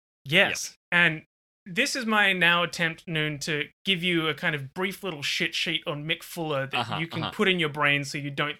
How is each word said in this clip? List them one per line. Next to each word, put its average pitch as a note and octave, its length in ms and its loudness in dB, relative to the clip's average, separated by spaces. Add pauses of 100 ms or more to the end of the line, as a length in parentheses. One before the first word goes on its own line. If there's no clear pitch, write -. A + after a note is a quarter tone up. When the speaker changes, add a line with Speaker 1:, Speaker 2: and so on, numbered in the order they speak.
(240)
Speaker 1:
Yes. E3 520 0 (160)
Speaker 2:
Yep. F3 80 4
Speaker 1:
And D#3+ 220 2 (460)
this A#3+ 280 0
is A#3+ 100 -4
my G#3 260 4
now F3 300 4
attempt, E3 460 -2
Noon, D3+ 320 -2
to D3+ 240 -4 (200)
give F#3+ 160 0
you E3 280 2
a D3 60 0
kind E3 200 -2
of C3+ 180 -8
brief F#3+ 300 -4
little E3 200 -6
shit E3 300 -2
sheet D#3+ 320 -2
on D3 200 -4
Mick E3 180 -4
Fuller D3 460 -4
that C3+ 100 -2
Speaker 2:
Uh-huh, A2+ 200 -2
Speaker 1:
you E3 100 -4
can - 160 -4
Speaker 2:
uh-huh. F#2+ 80 -2
Speaker 1:
put G3+ 160 2
in F#3 100 4
your D#3+ 120 2
brain C#3+ 340 2
so C#3+ 140 -6
you C#3+ 120 -6
don't D3 280 -2